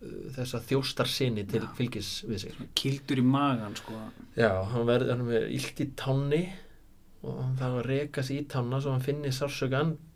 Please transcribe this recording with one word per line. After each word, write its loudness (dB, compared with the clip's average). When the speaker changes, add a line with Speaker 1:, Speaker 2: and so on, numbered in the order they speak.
Speaker 1:
eh, -10
þessa -4
þjóstarsyni 2
til 0
Speaker 2:
Já. -4
Speaker 1:
fylgis -2
við -2
sig. -8
Speaker 2:
Kýldur 0
í 6
magann, 4
sko. -10
Speaker 1:
Já, 4
hann 0
verður, 4
hann 0
er -2
með -2
illt -4
í -2
tánni 2
og -6
hann 0
þarf 0
að -4
reka 0
sig -2
í -6
tánna 0
svo 0
hann 2
finni -2
sársaukann 0